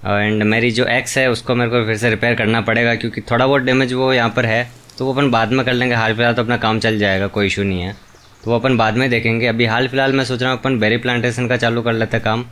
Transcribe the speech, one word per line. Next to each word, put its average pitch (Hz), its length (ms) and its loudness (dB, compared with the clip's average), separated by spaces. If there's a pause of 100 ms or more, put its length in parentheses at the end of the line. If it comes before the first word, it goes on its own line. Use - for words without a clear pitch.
And 104 380 0
मेरी 113 280 2
जो 120 140 0
X 123 340 -2
है 131 120 2
उसको 120 240 -2
मेरे 117 160 0
को 117 160 0
फिर 110 100 0
से 113 140 0
repair 117 240 0
करना 113 260 2
पड़ेगा, 117 340 2
क्योंकि 113 260 -6
थोड़ा 120 260 0
बहुत 139 160 2
damage 127 300 0
वो 131 200 0
यहाँ 117 180 2
पर 120 160 0
है, 117 240 0 (280)
तो 131 80 -4
वो 135 60 -2
अपन 135 180 2
बाद 113 220 2
में 131 140 0
कर 127 60 0
लेंगे। 123 220 0
हाल 113 200 0
फिलहाल 117 200 2
तो 120 80 0
अपना 117 140 0
काम 110 220 0
चल 110 200 0
जाएगा, 98 280 0
कोई 101 200 0
issue 98 160 -2
नहीं 95 180 -2
है, 92 120 -6 (520)
तो 113 60 -4
वो 117 80 2
अपन 127 180 0
बाद 110 180 2
में 131 160 0
देखेंगे। 113 360 0
अभी 117 180 0
हाल 120 240 0
फिलहाल 135 240 0
मैं 135 120 2
सोच 123 180 -4
रहा 127 80 0
हूँ 127 80 -2
अपन 131 200 -2
berry 107 180 2
plantation 120 520 -2
का 123 80 0
चालू 117 260 0
कर 117 100 0
लेते 113 240 -2
हैं 110 80 -4
काम 117 280 -2